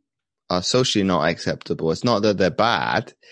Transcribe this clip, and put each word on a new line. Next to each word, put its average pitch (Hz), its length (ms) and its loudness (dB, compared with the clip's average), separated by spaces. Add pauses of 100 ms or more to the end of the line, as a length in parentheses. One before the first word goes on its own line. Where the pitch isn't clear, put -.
(480)
are 90 140 0
socially 123 420 0
not 85 240 2
acceptable. 80 640 -4
It's - 120 -4
not 113 180 2
that 104 160 2
they're 92 120 2
bad. 92 640 0 (200)